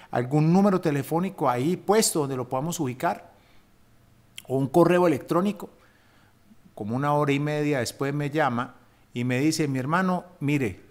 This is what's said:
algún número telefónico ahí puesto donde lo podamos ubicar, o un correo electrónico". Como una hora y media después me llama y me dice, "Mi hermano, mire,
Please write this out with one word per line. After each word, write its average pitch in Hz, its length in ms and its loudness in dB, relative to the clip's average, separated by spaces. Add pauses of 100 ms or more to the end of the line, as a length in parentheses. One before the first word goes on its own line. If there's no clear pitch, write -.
(120)
algún 147 400 2
número 190 300 4
telefónico 156 680 -2
ahí 135 280 0
puesto 196 440 2
donde 135 160 -2
lo 123 120 -4
podamos 143 300 -4
ubicar, 151 540 -4 (1120)
o 127 100 -2
un 135 100 0
correo 175 380 4
electrónico". 170 640 -2 (1040)
Como 107 220 -6
una 147 180 0
hora 147 200 2
y 143 60 0
media 147 400 -2
después 139 340 -4
me 147 180 -4
llama 135 440 -2 (380)
y 123 120 -4
me 127 140 0
dice, 156 280 0
"Mi 135 100 -2
hermano, 175 460 0 (160)
mire, 139 520 -2